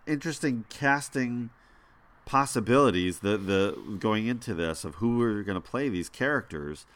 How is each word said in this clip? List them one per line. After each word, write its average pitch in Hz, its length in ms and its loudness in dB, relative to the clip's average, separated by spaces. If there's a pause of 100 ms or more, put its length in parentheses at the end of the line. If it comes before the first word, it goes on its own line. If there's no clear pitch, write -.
interesting 143 640 -2
casting 127 800 -2 (760)
possibilities 117 960 4
the, 101 180 2
the, 98 380 2 (220)
going 107 300 0
into 120 260 -4
this 82 320 -2
of 76 100 -10
who 117 220 0
were 110 240 2
gonna 95 180 -2
play 131 300 -4
these 87 200 -2
characters. 82 760 -4 (100)